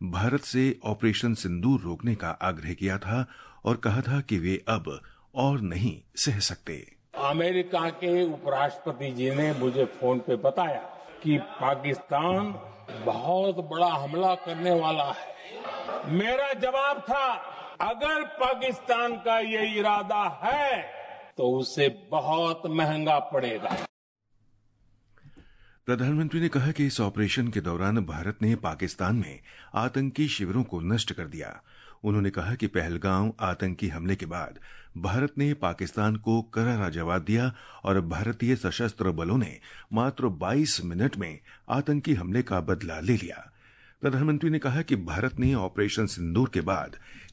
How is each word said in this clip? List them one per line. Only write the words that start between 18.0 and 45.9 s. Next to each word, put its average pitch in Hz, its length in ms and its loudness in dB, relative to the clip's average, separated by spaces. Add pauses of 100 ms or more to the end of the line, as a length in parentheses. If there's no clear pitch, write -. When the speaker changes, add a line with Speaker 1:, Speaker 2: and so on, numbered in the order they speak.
Speaker 2:
पाकिस्तान 247 920 0
का 226 220 2
ये 220 400 0
इरादा 208 680 2
है 262 380 2 (540)
तो 127 220 2
उसे 131 520 0
बहुत 160 560 2
महंगा 156 520 2
पड़ेगा। 123 680 -2 (2000)
Speaker 1:
प्रधानमंत्री 147 540 2
ने 165 80 2
कहा 139 220 2
कि 147 160 2
इस 131 140 -2
ऑपरेशन 107 480 2
के 107 120 0
दौरान 90 440 2
भारत 82 380 -4
ने 113 140 4
पाकिस्तान 92 600 -2
में 73 240 -4 (340)
आतंकी 135 540 0
शिविरों 104 360 0
को 87 160 -4
नष्ट 104 320 0
कर 82 140 -6
दिया। 76 360 -12 (420)
उन्होंने 104 260 4
कहा 95 240 -2
कि 110 120 -2
पहलगांव 95 720 0
आतंकी 92 480 -2
हमले 85 280 -2
के 92 100 -8
बाद 82 320 -8 (380)
भारत 98 420 0
ने 143 160 2
पाकिस्तान 107 640 0
को 113 260 2
करारा 113 460 0
जवाब 82 360 -2
दिया 117 300 2 (300)
और 95 160 4
भारतीय 107 560 0
सशस्त्र 107 540 0
बलों 85 280 0
ने 85 200 -2 (340)
मात्र 127 340 0
बाईस 107 580 0
मिनट 90 320 0
में 80 220 -6 (300)
आतंकी 143 460 2
हमले 95 280 0
का 98 180 0
बदला 82 400 -4
ले 104 160 4
लिया। - 360 -8 (480)
प्रधानमंत्री 143 500 2
ने 156 80 2
कहा 143 240 0
कि 135 140 2
भारत 87 420 -2
ने 127 160 4
ऑपरेशन 104 520 0